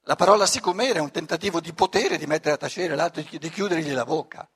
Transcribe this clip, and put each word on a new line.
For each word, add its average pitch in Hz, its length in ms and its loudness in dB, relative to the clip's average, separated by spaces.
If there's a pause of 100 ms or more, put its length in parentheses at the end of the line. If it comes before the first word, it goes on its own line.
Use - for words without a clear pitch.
La - 160 -2
parola 196 280 8
sicumera 208 540 0
è - 20 0
un 147 100 -4
tentativo 170 500 -4
di 170 120 -12
potere 190 440 2
di 151 80 -6
mettere 151 300 0
a - 20 -12
tacere 160 380 -4
l'altro, 156 260 -2
di 151 80 -10
chi-, - 80 -12
di 151 120 -8
chiudergli 165 440 -2
la 127 100 -2
bocca. - 520 -6